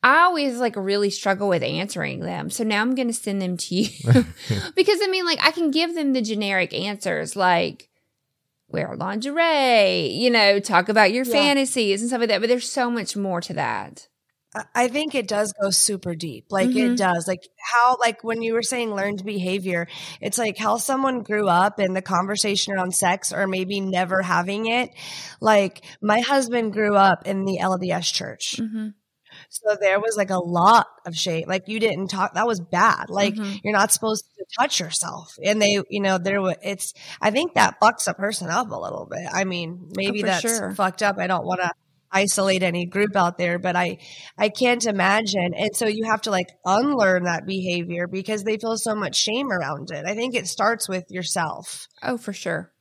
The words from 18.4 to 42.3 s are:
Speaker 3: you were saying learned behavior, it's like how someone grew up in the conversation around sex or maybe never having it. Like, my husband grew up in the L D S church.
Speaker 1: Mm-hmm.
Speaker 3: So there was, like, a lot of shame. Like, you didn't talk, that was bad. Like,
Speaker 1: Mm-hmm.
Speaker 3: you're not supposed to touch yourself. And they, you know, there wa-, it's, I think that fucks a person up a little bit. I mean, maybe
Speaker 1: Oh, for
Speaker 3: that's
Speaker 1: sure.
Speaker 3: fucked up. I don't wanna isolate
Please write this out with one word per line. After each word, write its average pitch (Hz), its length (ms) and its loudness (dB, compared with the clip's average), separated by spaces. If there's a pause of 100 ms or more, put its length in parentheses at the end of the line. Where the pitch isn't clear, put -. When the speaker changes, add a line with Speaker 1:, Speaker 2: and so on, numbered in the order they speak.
Speaker 3:
you 226 120 0
were 233 100 0
saying 233 300 -4
learned 202 300 -4
behavior, 185 640 -2 (320)
it's - 200 -4
like 220 180 -2
how 214 200 0
someone 262 440 0
grew 208 260 0
up 185 320 4
in 185 140 0
the 190 80 -2
conversation 196 720 -2
around 185 220 -2
sex 190 360 0
or 196 160 -2
maybe 190 340 -4
never 185 420 0
having 180 420 -2
it. 233 240 0 (500)
Like, 202 440 2 (180)
my 214 200 2
husband 240 520 0
grew 208 220 2
up 196 320 4
in 190 180 -2
the 196 140 -2
L 185 180 0
D 180 140 -2
S 165 200 -2
church. - 480 -6
Speaker 1:
Mm-hmm. 220 280 -6 (640)
Speaker 3:
So 208 300 -2
there 196 200 4
was, 220 180 -2
like, 196 120 0
a 185 100 0
lot 175 480 6 (180)
of 170 100 -8
shame. 160 320 -2
Like, 185 200 -4
you 220 120 -6
didn't 196 280 0
talk, 190 280 -4
that 214 120 2
was 214 140 0
bad. 175 480 2
Like, 202 260 0
Speaker 1:
Mm-hmm. 202 280 -6
Speaker 3:
you're 208 100 -2
not 208 180 4
supposed 220 340 -2 (120)
to 196 80 -12 (120)
touch 269 220 0
yourself. - 640 -8
And 214 180 2
they, 202 280 4
you 202 100 -4
know, 190 180 2
there 196 240 0
wa-, 185 220 0
it's, 202 300 -8 (280)
I 214 100 4
think 311 240 2
that 214 260 2
fucks 233 260 4
a 190 60 -2
person 196 360 -4
up 214 220 -2
a - 80 -6
little - 300 -8
bit. 160 220 -10
I 196 120 0
mean, 180 520 -6
maybe 202 240 -2
Speaker 1:
Oh, - 20 -2
for 202 60 0
Speaker 3:
that's 185 140 0
Speaker 1:
sure. 220 340 -2
Speaker 3:
fucked 190 280 0
up. 202 160 0
I 180 80 -2
don't 185 180 0
wanna 180 260 -2 (400)
isolate 190 520 2